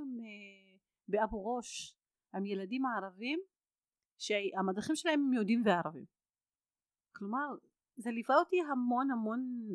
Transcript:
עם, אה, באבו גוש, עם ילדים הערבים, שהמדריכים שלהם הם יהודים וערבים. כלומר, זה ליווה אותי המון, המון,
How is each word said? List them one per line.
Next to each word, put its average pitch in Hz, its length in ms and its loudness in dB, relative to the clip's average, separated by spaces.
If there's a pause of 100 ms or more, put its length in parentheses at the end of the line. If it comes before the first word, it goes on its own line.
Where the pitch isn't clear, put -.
עם, 254 180 -6
אה, 196 580 -16 (300)
באבו 208 340 0
גוש, - 540 -6 (380)
עם 196 120 -2
ילדים 202 400 -2
הערבים, 220 540 -2 (800)
שהמדריכים 202 760 0
שלהם 302 240 2
הם 269 120 4
יהודים 233 320 4
וערבים. 165 400 2 (1120)
כלומר, 247 320 -4 (480)
זה 233 140 -6
ליווה 240 260 2
אותי 349 240 4
המון, 254 500 2
המון, 226 300 -2 (340)